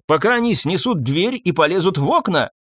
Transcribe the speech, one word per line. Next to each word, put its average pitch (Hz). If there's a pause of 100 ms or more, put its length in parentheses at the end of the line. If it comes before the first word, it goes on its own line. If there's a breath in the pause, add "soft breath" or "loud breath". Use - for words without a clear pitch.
Пока 196
они 233
снесут 175
дверь 180
и 175
полезут 165
в 139
окна? 190 (120)